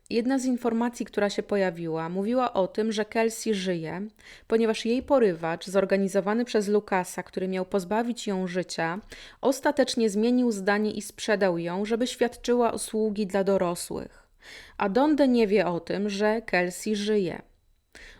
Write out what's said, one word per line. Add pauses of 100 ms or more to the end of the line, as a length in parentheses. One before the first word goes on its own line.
Jedna
z
informacji,
która
się
pojawiła,
mówiła
o
tym,
że
Kelsey
żyje, (400)
ponieważ
jej
porywacz,
zorganizowany
przez
Lucasa,
który
miał
pozbawić
ją
życia, (420)
ostatecznie
zmienił
zdanie
i
sprzedał
ją,
żeby
świadczyła
usługi
dla
dorosłych. (500)
A
Donde
nie
wie
o
tym,
że
Kelsey
żyje. (800)